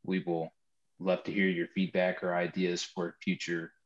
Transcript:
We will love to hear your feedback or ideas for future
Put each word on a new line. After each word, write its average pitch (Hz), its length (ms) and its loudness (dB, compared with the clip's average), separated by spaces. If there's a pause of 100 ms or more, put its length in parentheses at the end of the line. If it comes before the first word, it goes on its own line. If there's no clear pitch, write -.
We 92 160 0
will 82 340 -2 (460)
love 90 240 0
to - 80 -6
hear 95 180 4
your 85 200 0
feedback 92 540 0
or 90 120 0
ideas 87 480 0
for 85 380 -6
future 87 520 -4 (120)